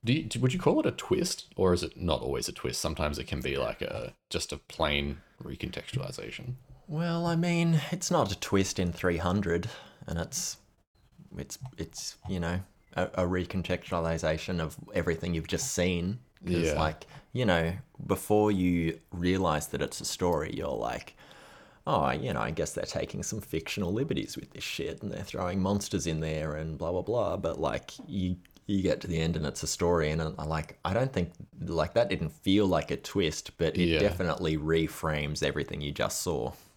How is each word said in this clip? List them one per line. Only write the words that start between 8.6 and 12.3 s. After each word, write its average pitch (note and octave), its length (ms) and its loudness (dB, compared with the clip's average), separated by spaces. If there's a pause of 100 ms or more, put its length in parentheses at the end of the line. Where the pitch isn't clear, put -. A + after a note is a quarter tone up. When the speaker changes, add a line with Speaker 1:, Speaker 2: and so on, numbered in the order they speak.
Speaker 2:
in F2 120 2
three F2 260 2
hundred, F2 500 2 (380)
and E2 120 -4
it's, - 380 -4 (800)
it's, - 200 -10 (200)
it's, - 380 -10 (120)
you F#2 120 -2